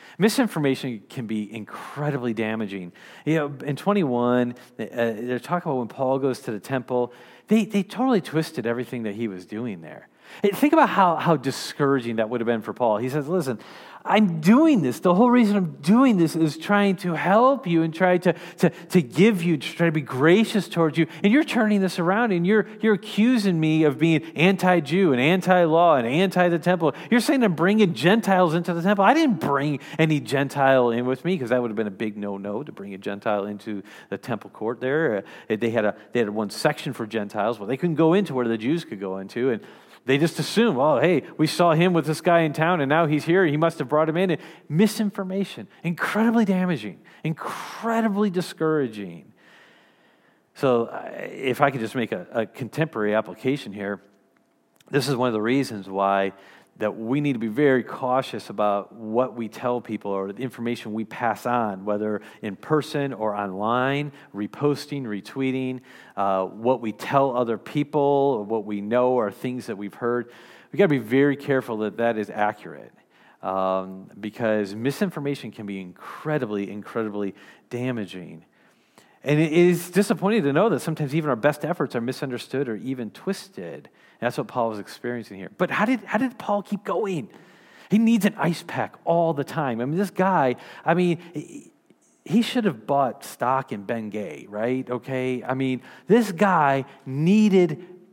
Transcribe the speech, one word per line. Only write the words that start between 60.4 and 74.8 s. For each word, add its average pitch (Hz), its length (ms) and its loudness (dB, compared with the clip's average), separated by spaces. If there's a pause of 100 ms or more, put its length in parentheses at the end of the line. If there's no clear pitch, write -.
information 117 520 -6
we 113 100 -4
pass 110 400 -4
on, 110 400 -2
whether 104 380 -4 (180)
in 98 160 -8
person 143 560 -2
or 104 240 -4
online, 120 760 -2 (240)
reposting, 143 680 -4
retweeting, 127 800 -6 (340)
uh, 95 300 0
what 113 340 -2
we 113 100 -4
tell 139 460 0
other 117 220 0
people, 147 420 -2
or 139 420 2
what 104 220 -4
we 104 160 -6
know 123 380 2
are 107 120 0
things 123 360 -8
that 107 100 -8
we've 101 160 -10
heard. 120 400 -4 (400)
We 139 60 -2
gotta 196 100 6
be 143 80 2
very 135 400 4
careful 131 420 -2
that 107 200 -4
that 117 180 2
is 104 140 -4
accurate, 80 640 -6 (500)
um, 95 760 -4
because 104 560 -2
misinformation 139 760 -4